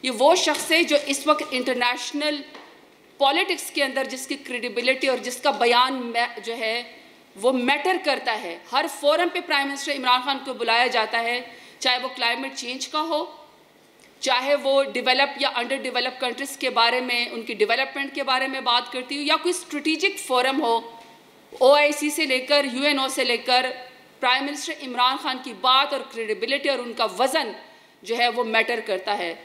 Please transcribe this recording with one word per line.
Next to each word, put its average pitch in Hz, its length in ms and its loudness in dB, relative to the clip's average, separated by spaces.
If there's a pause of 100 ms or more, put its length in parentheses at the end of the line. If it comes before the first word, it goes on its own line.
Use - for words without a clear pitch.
ये 262 60 0
वो 262 260 6
शख्स 311 360 -2
है 330 120 4
जो 294 120 2
इस 277 300 -2
वक्त 294 280 2
international 254 880 -2 (760)
पॉलिटिक्स 330 500 2
के 294 120 0
अंदर 262 240 0
जिसकी 262 300 -8
credibility 247 720 -2
और 247 100 2
जिसका 240 340 -2
बयान 240 420 4
में 233 480 -4
जो 226 120 -6
है 226 200 -2 (640)
वो 233 160 2
matter 285 460 2
करता 262 340 -2
है। 180 280 -8 (120)
हर 302 160 2
forum 320 400 2
पे 349 120 -4
Prime 285 260 0
Minister 277 260 -6
Imran 254 300 2
Khan 269 160 -2
को 262 160 -8
बुलाया 233 340 2
जाता 233 300 0
है, 240 280 -2 (340)
चाहे 254 180 2
वो 262 100 -6
climate 254 460 -2
change 254 320 -8
का 311 140 -4
हो, 320 200 -2 (1000)
चाहे 262 340 2
वो 277 260 2
develop 254 580 2
या 262 80 2
अंडर 247 300 -2
डेवलप 247 420 -4
countries 262 360 -6
के 262 140 -2
बारे 233 300 2
में, 240 300 -2
उनकी 233 240 -8
development 262 600 0
के 285 80 -4
बारे 262 260 0
में 269 160 -6
बात 247 280 0
करती 254 240 -6
हूँ, 294 80 -6
या 302 120 2
कोई 339 160 0
strategic 320 680 -2
forum 262 420 0
हो, 233 420 -2 (500)
ओआईसी 294 580 6
से 311 160 0
लेकर 269 400 2
यूएनओ 269 420 0
से 269 160 -2
लेकर 247 440 2 (520)
Prime 262 240 2
Minister 285 280 -6
Imran 254 440 0
Khan 262 220 -4
की 254 140 -12 (100)
बात 269 300 4
और 247 200 -6
क्रेडिबिलिटी 226 560 -2
और 254 120 0
उनका 233 240 -4
वज़न 233 500 0 (500)
जो 226 120 -4
है 240 140 4
वो 233 140 -2
matter 226 360 0
करता 202 320 -4
है। 175 220 -4 (100)